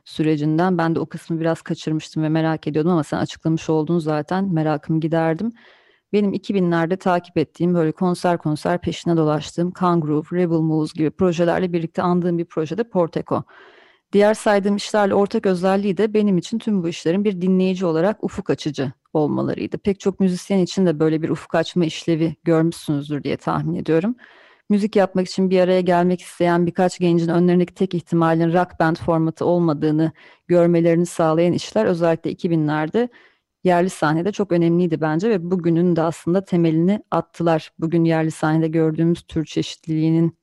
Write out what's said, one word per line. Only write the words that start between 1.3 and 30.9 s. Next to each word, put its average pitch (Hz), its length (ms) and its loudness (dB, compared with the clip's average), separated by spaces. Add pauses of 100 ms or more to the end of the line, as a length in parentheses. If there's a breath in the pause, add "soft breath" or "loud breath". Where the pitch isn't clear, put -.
biraz 165 220 -2
kaçırmıştım 156 600 -6
ve 156 60 -2
merak 160 380 -2
ediyordum 156 240 0
ama 160 120 2
sen - 140 -8
açıklamış - 520 -4
oldun 160 300 0
zaten. 160 540 -2
Merakımı 156 460 0
giderdim. 165 520 0 (640 soft breath)
Benim 202 200 2
iki 202 200 -4
binlerde 175 440 2
takip 175 400 -2
ettiğim, 170 360 0
böyle 160 180 2
konser 175 460 0
konser 160 440 -2
peşine 170 360 -2
dolaştığım 156 540 -2
Kangroove, 160 640 0
Rebel 175 240 0
Moves 156 360 0
gibi 156 180 -2
projelerle 175 640 0
birlikte 165 280 -4
andığım 175 360 0
bir 170 80 -4
projede 165 380 -4
Porteko. 160 600 -2 (680 loud breath)
Diğer 202 220 4
saydığım 202 420 0
işlerle 208 380 0
ortak 202 320 0
özelliği 190 520 0
de 214 160 0
benim 208 240 2
için 220 220 -4
tüm 202 240 -2
bu 165 40 -2
işlerin 175 360 -2
bir 190 180 -2
dinleyici 185 440 0
olarak 170 380 0
ufuk - 260 -6
açıcı 139 420 -4 (220)
olmalarıydı. 139 640 -2
Pek 196 220 -4
çok 190 200 -2
müzisyen 190 400 0
için 180 260 0
de 156 140 2
böyle 156 220 2
bir 160 80 -2
ufuk - 260 -6
açma 165 300 0
işlevi 160 580 -2
görmüşsünüzdür 151 800 -2
diye 143 140 -4
tahmin 160 380 -4
ediyorum. 175 400 0 (540 loud breath)
Müzik 208 260 0
yapmak 185 320 2
için 190 220 0
bir 185 100 2
araya 180 220 2
gelmek 180 400 2
isteyen 175 440 0
birkaç 175 340 0
gencin 170 300 2
önlerindeki 175 440 2
tek 185 200 -2
ihtimalin 165 600 0
rock 180 260 0
band 160 160 2
formatı 160 500 -2
olmadığını 156 640 0 (360 loud breath)
görmelerini 170 580 4